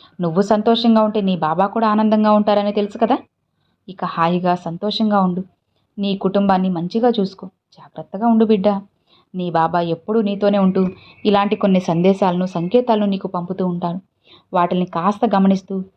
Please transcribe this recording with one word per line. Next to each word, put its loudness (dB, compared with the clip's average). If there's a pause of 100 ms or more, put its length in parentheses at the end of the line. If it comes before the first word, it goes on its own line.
(200)
నువ్వు 0
సంతోషంగా 2
ఉంటే -2
నీ 0
బాబా 0
కూడా 0
ఆనందంగా 2
ఉంటారని 2
తెలుసు -4
కదా. 0 (720)
ఇక -12
హాయిగా, 0
సంతోషంగా -2
ఉండు. -2 (540)
నీ -2
కుటుంబాన్ని 0
మంచిగా -2
చూసుకో. -6
జాగ్రత్తగా -12
ఉండు 4
బిడ్డ. 2 (680)
నీ -6
బాబా 0
ఎప్పుడూ -2
నీతోనే 0
ఉంటూ 2 (360)
ఇలాంటి 2
కొన్ని 2
సందేశాలను, 2
సంకేతాలను 0
నీకు -4
పంపుతూ -6
ఉంటాడు. -4 (540)
వాటిని 2
కాస్త -2 (140)
గమనిస్తూ 0 (120)